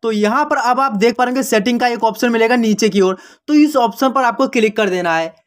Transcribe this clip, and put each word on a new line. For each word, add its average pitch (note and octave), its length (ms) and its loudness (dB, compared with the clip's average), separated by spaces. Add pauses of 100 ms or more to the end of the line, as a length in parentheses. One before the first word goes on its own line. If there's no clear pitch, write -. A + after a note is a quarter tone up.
तो A3+ 80 -2
यहाँ A3 340 0
पर - 140 -2
अब B3 200 0
आप C4 180 -2
देख A3+ 180 2
पा B3 80 0
रहे B3 120 -2
हैं C4 80 -2
सेटिंग A#3+ 360 0
का B3 80 0
एक A#3+ 160 -4
ऑप्शन A3+ 280 0
मिलेगा A3+ 260 2
नीचे A3 320 0
की G3+ 120 0
ओर, F#3+ 160 2 (300)
तो D4 80 0
इस D4+ 220 4
ऑप्शन A#3+ 320 0
पर C4 140 -2
आपको B3 260 0
क्लिक A3 280 0
कर G#3 120 0
देना F3 260 -2
है। E3 180 -4 (140)